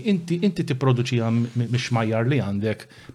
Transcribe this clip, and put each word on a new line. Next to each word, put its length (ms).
inti, 360
inti 220
tipproduċiha 680
m-, 240
m-, 160
mix-xmajjar 600
li 80
għandek 480